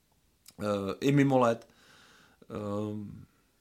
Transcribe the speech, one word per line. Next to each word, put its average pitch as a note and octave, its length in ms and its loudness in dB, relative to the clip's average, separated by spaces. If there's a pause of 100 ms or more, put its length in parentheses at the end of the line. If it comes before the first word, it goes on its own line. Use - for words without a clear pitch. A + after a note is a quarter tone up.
(600)
eh, G#2 40 -6 (360)
i C#3 120 2
mimo C#3 260 4
led. A#2 300 2 (760)
Eh, G#2 840 -8 (340)